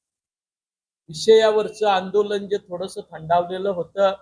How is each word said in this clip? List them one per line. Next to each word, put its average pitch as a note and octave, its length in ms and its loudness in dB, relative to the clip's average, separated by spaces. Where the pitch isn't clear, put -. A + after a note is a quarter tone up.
विषयावरचं G#3+ 760 2
आंदोलन G3+ 600 -2
जे G3+ 100 -2
थोडंसं F#3 420 -10
थंडावलेलं F3 720 -2
होतं F#3+ 520 -2